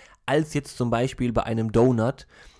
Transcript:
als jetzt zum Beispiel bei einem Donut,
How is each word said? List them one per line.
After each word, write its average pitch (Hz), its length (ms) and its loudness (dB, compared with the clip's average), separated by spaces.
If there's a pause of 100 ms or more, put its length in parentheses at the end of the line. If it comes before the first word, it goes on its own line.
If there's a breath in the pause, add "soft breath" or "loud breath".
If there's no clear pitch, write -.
(260 loud breath)
als 156 260 0
jetzt - 240 -6
zum 120 140 -2
Beispiel 120 420 -2
bei 113 120 0
einem 113 280 -4
Donut, 117 540 2 (340 loud breath)